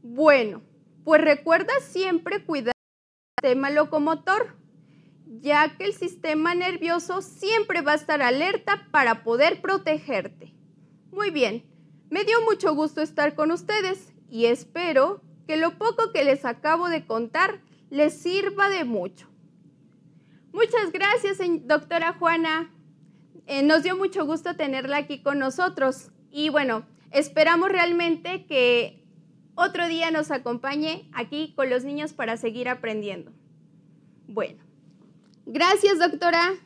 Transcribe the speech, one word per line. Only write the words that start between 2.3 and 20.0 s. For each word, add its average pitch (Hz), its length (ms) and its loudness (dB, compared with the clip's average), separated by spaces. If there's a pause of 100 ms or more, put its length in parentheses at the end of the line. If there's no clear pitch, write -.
cuidar 262 300 -4
el - 680 -12
sistema 269 260 2
locomotor. 311 960 0 (760)
Ya 294 360 2
que 381 80 -10
el 403 80 -2
sistema 339 640 -4
nervioso 359 680 -2
siempre 415 600 -2
va 294 120 2
a - 20 4
estar 302 260 -2
alerta 359 720 -2
para 240 320 2
poder 269 380 2
protegerte. 311 920 -4 (580)
Muy 403 200 -2
bien, 240 340 -2 (440)
me 381 140 -4
dio 453 180 2
mucho 392 340 0
gusto 302 260 -4
estar 302 340 -2
con 302 160 0
ustedes 381 600 -4 (160)
y 233 160 0
espero 311 760 0 (260)
que 311 100 -2
lo 330 200 0
poco 453 340 -2
que 311 120 0
les 277 220 2
acabo 311 440 -2
de 311 160 -4
contar 302 560 -2 (280)
les 294 240 2
sirva 392 560 0
de 370 140 -2
mucho. 196 440 -6 (1200)